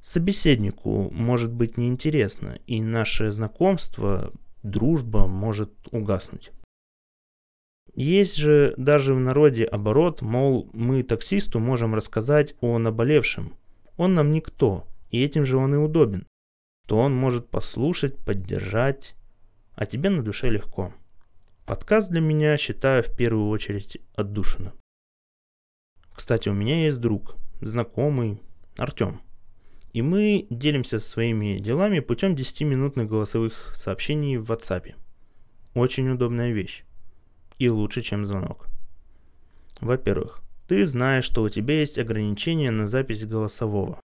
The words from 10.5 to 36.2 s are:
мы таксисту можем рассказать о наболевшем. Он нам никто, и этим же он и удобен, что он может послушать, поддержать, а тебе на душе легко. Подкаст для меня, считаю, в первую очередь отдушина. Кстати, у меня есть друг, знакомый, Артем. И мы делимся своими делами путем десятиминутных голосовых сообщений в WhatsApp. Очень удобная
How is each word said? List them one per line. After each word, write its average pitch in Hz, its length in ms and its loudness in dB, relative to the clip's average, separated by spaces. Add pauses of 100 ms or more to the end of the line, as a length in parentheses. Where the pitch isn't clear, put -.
мы 127 320 0
таксисту 127 560 0
можем 117 360 0
рассказать 143 680 0
о 117 160 0
наболевшем. 113 800 0 (420)
Он 185 160 2
нам 151 180 4
никто, 135 560 0 (220)
и 120 120 0
этим 143 240 2
же 131 120 2
он 135 160 2
и 143 40 2
удобен, 151 480 2 (600)
что 107 120 0
он 135 160 4
может 127 360 0
послушать, - 680 -2
поддержать, 101 1000 -2 (580)
а 107 120 -4
тебе 151 240 -2
на 165 140 0
душе 104 260 0
легко. - 440 0 (720)
Подкаст 208 440 0
для 165 120 0
меня, 151 360 2
считаю, 131 460 0
в - 120 0
первую 110 340 2
очередь 104 480 -4 (180)
отдушина. 101 580 2 (1400)
Кстати, - 320 -2
у 101 60 0
меня 131 320 0
есть 135 160 0
друг, 110 340 -2 (260)
знакомый, 117 800 -2 (360)
Артем. - 440 -4 (720)
И 117 100 -2
мы 202 480 2
делимся 123 500 -2
своими 107 580 -2
делами 156 420 0
путем 165 360 0
десятиминутных 135 760 -2
голосовых 110 640 -2
сообщений 139 640 -4
в 113 140 -6
WhatsApp. - 440 -6 (800)
Очень 127 360 0
удобная 120 420 0